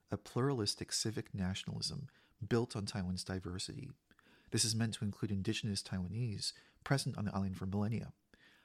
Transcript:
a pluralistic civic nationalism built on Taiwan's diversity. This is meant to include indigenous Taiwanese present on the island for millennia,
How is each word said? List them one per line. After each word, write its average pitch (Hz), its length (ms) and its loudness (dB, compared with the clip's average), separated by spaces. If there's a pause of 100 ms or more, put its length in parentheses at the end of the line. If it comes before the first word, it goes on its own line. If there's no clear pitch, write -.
(120)
a 104 40 2
pluralistic 123 760 0
civic - 420 0
nationalism 101 720 -2 (420)
built 117 280 4
on 101 80 0
Taiwan's 92 400 -2
diversity. 92 640 -4 (640)
This 110 120 4
is 110 100 4
meant 110 200 2
to - 100 -2
include 101 260 0
indigenous 101 520 0
Taiwanese 98 680 -2 (300)
present 135 340 2
on 104 80 0
the 101 100 0
island 95 220 0
for 92 100 -4
millennia, 104 460 0 (520)